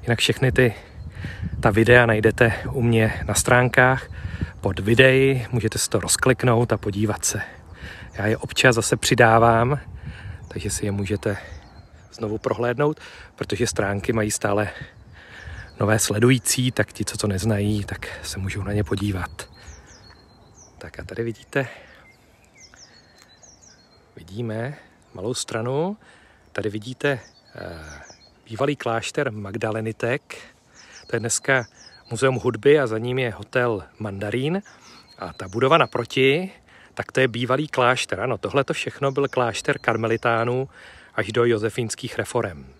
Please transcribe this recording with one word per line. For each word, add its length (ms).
Jinak 180
všechny 320
ty, 220
ta 100
videa 360
najdete 480
u 100
mě 440
na 80
stránkách 760
pod 180
videí, 720
můžete 280
si 100
to 100
rozkliknout 720
a 40
podívat 480
se. 160
Já 140
je 100
občas 380
zase 220
přidávám, 800
takže 220
si 160
je 60
můžete 460
znovu 240
prohlédnout, 640
protože 320
stránky 460
mají 180
stále 380
nové 200
sledující, 720
tak 220
ti, 120
co 120
to 100
neznají, 560
tak 240
se 160
můžou 240
na 100
ně 100
podívat. 680
Tak 220
a 40
tady 200
vidíte, 440
vidíme 600
malou 200
stranu, 640
tady 180
vidíte, 500
eh, 240
bývalý 260
klášter 560
Magdalenitek, 1080
to 80
je 40
dneska 460
Muzeum 240
hudby 440
a 80
za 100
ním 220
je 120
hotel 520
Mandarín. 600
A 140
ta 140
budova 300
naproti, 720
tak 180
to 80
je 80
bývalý 400
klášter. 540
Ano, 160
tohle 260
to 100
všechno 380
byl 160
klášter 520
karmelitánů 880
až 160
do 140
josefínských 720
reforem. 480